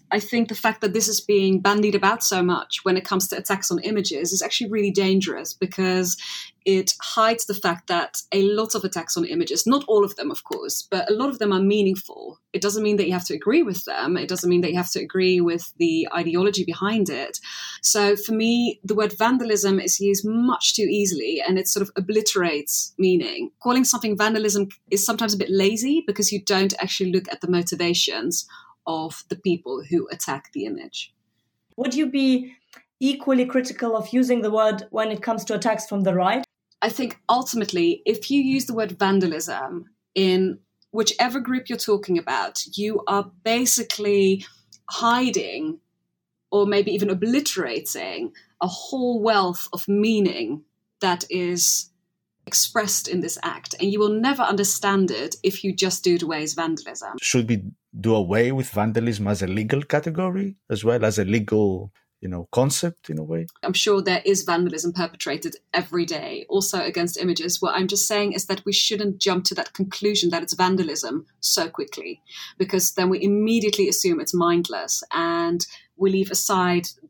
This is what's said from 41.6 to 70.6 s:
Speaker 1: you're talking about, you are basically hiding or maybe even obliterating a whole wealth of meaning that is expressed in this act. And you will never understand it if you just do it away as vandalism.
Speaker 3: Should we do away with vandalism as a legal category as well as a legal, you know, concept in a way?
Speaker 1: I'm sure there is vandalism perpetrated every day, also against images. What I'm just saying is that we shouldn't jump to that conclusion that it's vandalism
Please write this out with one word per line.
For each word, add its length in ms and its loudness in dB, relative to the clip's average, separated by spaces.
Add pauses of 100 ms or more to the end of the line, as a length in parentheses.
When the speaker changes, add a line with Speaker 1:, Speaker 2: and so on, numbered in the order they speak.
Speaker 1:
you're 80 -4
talking 400 0
about, 460 -4 (120)
you 320 -2
are 220 0 (140)
basically 1000 2 (460)
hiding 880 0 (720)
or 140 4
maybe 260 2
even 200 0
obliterating 1200 -2 (300)
a 60 0
whole 540 -4
wealth 520 2
of 140 -8
meaning 760 2 (380)
that 280 0
is 640 -2 (560)
expressed 600 0
in 140 -2
this 220 -6
act. 360 -8
And 120 2
you 80 0
will 100 4
never 320 0
understand 720 2
it 320 -6
if 200 0
you 80 0
just 320 -2
do 120 4
it 80 -2
away 180 -4
as 140 -6
vandalism. 640 -6
Speaker 3:
Should 260 2
we 140 0 (380)
do 160 2
away 380 2
with 160 -2
vandalism 580 0
as 160 0
a 40 0
legal 360 0
category 720 -2 (140)
as 140 -4
well 200 2
as 160 2
a 60 0
legal, 640 0 (300)
you 80 -8
know, 240 -8
concept 560 0
in 100 -6
a 40 -6
way? 220 -4 (180)
Speaker 1:
I'm 100 -2
sure 280 2
there 240 0
is 180 2
vandalism 500 0
perpetrated 640 -6 (160)
every 320 -2
day, 440 -8
also 300 0
against 400 -2
images. 420 -2
What 140 0
I'm 140 0
just 180 0
saying 240 0
is 140 -6
that 200 -4
we 60 0
shouldn't 480 0
jump 260 2
to 100 0
that 180 -8
conclusion 560 0
that 120 0
it's 120 -6
vandalism 720 0 (160)